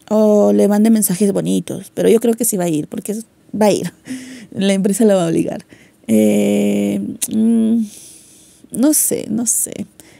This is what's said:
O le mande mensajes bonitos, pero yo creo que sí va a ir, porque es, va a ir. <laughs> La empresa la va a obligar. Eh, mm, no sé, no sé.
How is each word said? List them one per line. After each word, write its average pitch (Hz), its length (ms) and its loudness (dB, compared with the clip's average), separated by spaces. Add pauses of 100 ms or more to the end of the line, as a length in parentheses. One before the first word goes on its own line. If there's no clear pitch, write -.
O 208 440 4
le 208 160 4
mande 208 220 4
mensajes 202 420 0
bonitos, 180 640 -4
pero 180 140 0
yo 220 120 4
creo 233 140 0
que 233 100 -4
sí 214 120 -2
va 180 80 -2
a 175 40 -2
ir, 151 200 -4
porque - 240 -10
es, 226 120 -10 (340)
va 214 80 4
a 190 60 4
ir. 175 200 -4 (300)
<laughs> - 300 -20
La 196 200 -2
empresa 196 320 0
la 202 120 6
va 175 80 0
a 165 40 -2
obligar. - 380 -4 (400)
Eh, 208 960 0 (340)
mm, 226 480 2 (920)
no 285 220 2
sé, - 340 -4
no 220 180 -4
sé. - 400 -6 (340)